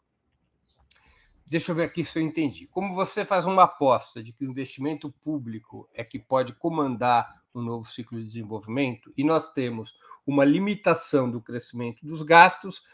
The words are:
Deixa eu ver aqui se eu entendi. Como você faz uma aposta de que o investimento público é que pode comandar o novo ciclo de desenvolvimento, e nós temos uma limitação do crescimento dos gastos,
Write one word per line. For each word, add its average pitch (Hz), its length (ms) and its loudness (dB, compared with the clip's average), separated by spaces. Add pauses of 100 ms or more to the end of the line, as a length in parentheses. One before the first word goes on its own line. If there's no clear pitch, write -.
(1500)
Deixa 165 220 -4
eu 160 40 -2
ver 165 60 0
aqui 160 220 -4
se - 140 -6
eu 160 40 0
entendi. 151 480 -4
Como 185 240 -6
você 190 300 -4
faz 180 200 0
uma 185 200 6
aposta 123 580 0
de 117 100 -16
que - 120 -12
o 131 60 -8
investimento 139 640 -8 (100)
público 113 680 -10
é 117 120 -12
que - 140 -14
pode 127 360 -2
comandar 123 720 0 (260)
o 120 80 -10
novo 117 240 -8
ciclo 117 340 -14
de 113 60 -10
desenvolvimento, 110 920 -6
e 135 60 -2
nós 156 300 0
temos 117 420 -6 (320)
uma 139 180 2
limitação 160 840 0
do 120 100 -8
crescimento 120 640 -10
dos 160 180 -10
gastos, 185 600 8 (100)